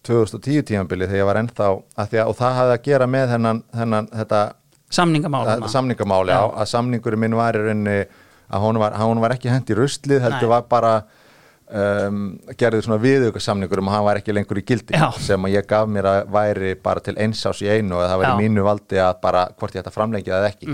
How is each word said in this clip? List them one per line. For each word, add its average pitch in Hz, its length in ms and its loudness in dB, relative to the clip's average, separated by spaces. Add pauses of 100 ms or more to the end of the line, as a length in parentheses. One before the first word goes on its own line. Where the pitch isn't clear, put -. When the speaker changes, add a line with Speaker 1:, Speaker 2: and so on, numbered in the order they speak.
Speaker 1:
tvö 117 220 2
þúsund 104 100 -2
og 98 80 -12
tíu 143 200 2
tímabilið 92 480 -2
þegar 98 100 0
ég 98 60 2
var 98 100 2
ennþá, 110 300 -2 (300)
af 107 140 -6
því 117 80 0
að, 110 100 2
og 110 80 -2
það 127 220 0
hafði 127 200 4
að - 40 -18
gera 135 240 2
með 131 280 0
þennan, 113 260 0 (140)
þennan, 113 360 -2
þetta 110 300 -2 (500)
Speaker 2:
Samningamál, 156 560 2
Speaker 1:
þetta 113 140 0
Speaker 2:
þarna. 110 140 -4
Speaker 1:
samningamál, 104 520 0
já, 90 140 4
Speaker 2:
Já. 110 140 0
Speaker 1:
að 107 180 -4
samningurinn 120 460 -2
minn 113 180 0
var 117 180 2
í 107 80 0
rauninni 104 360 -2 (520)
að 98 140 -2
honum 113 160 2
var, 107 120 2
honum 113 280 0
var 113 100 2
ekki 127 220 -4
hent 127 180 -2
í 104 60 0
ruslið, 139 480 0
heldur 120 240 0
Speaker 2:
Nei. - 0 -
Speaker 1:
var 120 140 2
bara, 117 300 2 (800)
um, 101 480 -2 (380)
gerður 113 260 2
svona 110 160 0
viðaukasamningur 107 800 0
um 95 120 -2
að 101 40 0
hann 104 140 2
var 101 80 2
ekki 101 180 -6
lengur 101 240 -4
í 98 60 -6
gildi, - 320 -2
Speaker 2:
Já. 156 140 2 (100)
Speaker 1:
sem 98 240 0
að 98 100 0
ég 101 140 0
gaf 107 180 2
mér 101 220 -2
að 101 240 0
væri 101 500 0
bara 92 180 -2
til 101 140 -6
eins 107 320 -2
árs 98 160 -4
í 104 60 -2
einu 104 260 0
og 87 80 0
að 90 80 0
það 95 140 0
væri 90 80 2
Speaker 2:
Já. 101 100 0
Speaker 1:
mínu 107 220 2
valdi 101 320 0
að 92 240 2
bara 90 360 0
hvort 101 200 -8
ég 92 80 -6
ætti 92 80 -12
að - 60 -6
framlengja 104 360 -2
það 101 160 0
ekki. - 240 -12